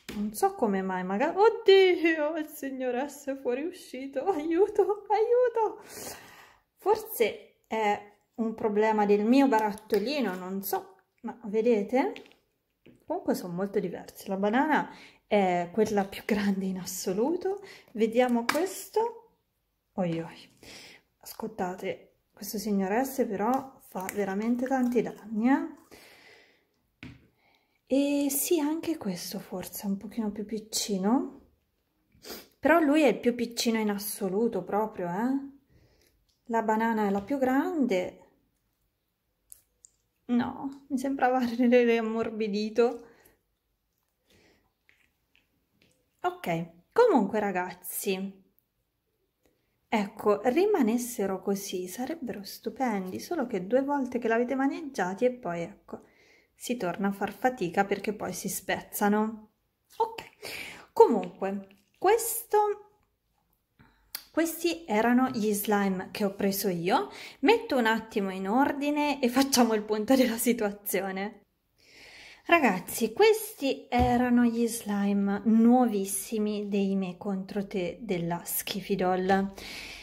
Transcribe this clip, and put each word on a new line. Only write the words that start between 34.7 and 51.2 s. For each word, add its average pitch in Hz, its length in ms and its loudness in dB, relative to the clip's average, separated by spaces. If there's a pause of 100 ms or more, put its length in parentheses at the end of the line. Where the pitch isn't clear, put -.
eh. 247 420 -2 (1000)
La 226 120 0
banana 220 460 0
è - 20 2
la 202 140 -2
più 285 160 -4
grande. 254 880 0 (2000)
No, - 640 -4
mi 269 100 -2
sembrava 269 420 2
<laughs> - 0 -
ammorbidito. 226 1700 2 (3250)
Ok, 185 500 -4 (200)
comunque 285 480 4
ragazzi, 190 1040 -6 (1400)
ecco, 208 560 0
rimanessero 247 960 2